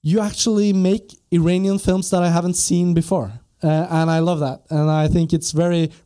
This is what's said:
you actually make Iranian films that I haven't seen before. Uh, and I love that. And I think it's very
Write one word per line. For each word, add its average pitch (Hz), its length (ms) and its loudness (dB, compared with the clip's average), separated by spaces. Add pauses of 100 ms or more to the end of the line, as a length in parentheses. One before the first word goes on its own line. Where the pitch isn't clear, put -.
you 175 180 0
actually 208 520 0
make 190 420 0 (160)
Iranian 180 480 0
films 190 320 -2
that 180 120 2
I 175 80 2
haven't 175 240 0
seen 175 380 0
before. 165 400 -2 (300)
Uh, 156 260 0
and 165 220 0
I 165 80 2
love 165 220 0
that. 139 280 -4
And 151 220 0
I 156 160 2
think 165 260 2
it's 165 200 -4
very 170 400 0 (140)